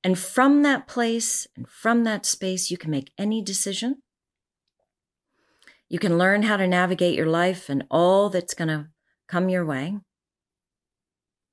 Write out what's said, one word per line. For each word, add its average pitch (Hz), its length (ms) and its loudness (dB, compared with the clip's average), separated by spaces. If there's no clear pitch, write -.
And 185 160 0
from 277 440 4
that 277 240 0
place 226 680 -4
and 120 120 -14
from 233 360 0
that 220 200 -2
space, 185 460 -4
you 175 80 -6
can 160 140 -6
make 139 260 -4
any 214 240 -2
decision. 196 600 -4
You 170 100 -6
can 170 180 2
learn 196 280 4
how 214 120 2
to 190 120 0
navigate 180 480 2
your 160 100 0
life 175 420 0
and 139 220 -2
all 185 400 4
that's 175 240 -4
gonna 156 360 -4
come 180 220 0
your 185 160 0
way. 151 340 -4